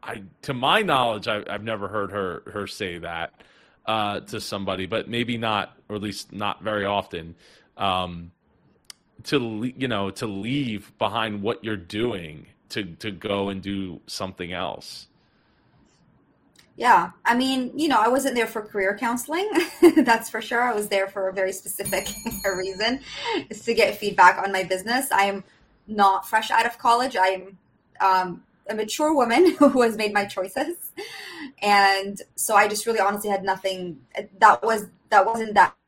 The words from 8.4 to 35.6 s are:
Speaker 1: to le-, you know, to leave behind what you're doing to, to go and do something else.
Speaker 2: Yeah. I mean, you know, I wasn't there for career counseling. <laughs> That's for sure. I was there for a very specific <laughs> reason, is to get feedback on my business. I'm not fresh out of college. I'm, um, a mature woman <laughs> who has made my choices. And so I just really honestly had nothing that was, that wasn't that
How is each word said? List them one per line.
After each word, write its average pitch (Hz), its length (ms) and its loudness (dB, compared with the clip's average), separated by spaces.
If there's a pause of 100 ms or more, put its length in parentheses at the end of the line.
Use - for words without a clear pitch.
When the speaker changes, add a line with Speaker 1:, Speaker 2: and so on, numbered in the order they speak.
Speaker 1:
to 147 160 0
le-, 117 380 -6
you 131 100 -4
know, 101 240 -2
to 113 160 -8
leave 110 680 -6
behind 107 440 -2
what 107 220 -4
you're 107 140 -6
doing 90 680 -6 (220)
to, 113 140 -6 (140)
to 107 140 -8
go 101 380 -4
and 98 120 -8
do 95 460 -8
something 92 460 -10
else. - 540 -10 (1700)
Speaker 2:
Yeah. 190 360 4 (140)
I 233 100 4
mean, 262 420 0
you 302 120 0
know, 240 100 4
I 220 80 4
wasn't 262 280 2
there 233 120 0
for 220 140 -6
career 202 360 -2
counseling. 294 520 -4 (320)
<laughs> 339 160 10
That's 233 320 2
for 220 120 -8
sure. 240 200 -2
I 247 120 0
was 208 140 -4
there 196 220 0
for 190 180 -4
a 190 60 -4
very 190 180 -2
specific 196 560 -6 (220)
<laughs> 208 160 -8
reason, 190 560 -4 (480)
is - 160 -14
to 233 80 0
get 208 240 4
feedback 185 400 6
on 196 140 -4
my 190 120 0
business. 214 480 -2
I'm 196 320 2 (440)
not 202 400 4
fresh 220 240 0
out 233 140 2
of 240 120 -4
college. 240 420 2
I'm, 190 380 0 (420)
um, 185 440 2 (260)
a 214 60 -2
mature 254 400 0
woman 277 400 6
<laughs> - 40 -14
who 277 220 8
has 226 160 2
made 208 160 -2
my 202 120 2
choices. 269 520 -6 (840)
And 202 600 2 (140)
so - 200 0
I 208 120 6
just 208 180 -4
really 226 140 0
honestly 208 300 0
had 190 140 -2
nothing 185 560 -4 (400)
that 214 240 8
was, 214 220 0 (240)
that 196 160 6
wasn't 220 300 -2
that 196 200 6 (120)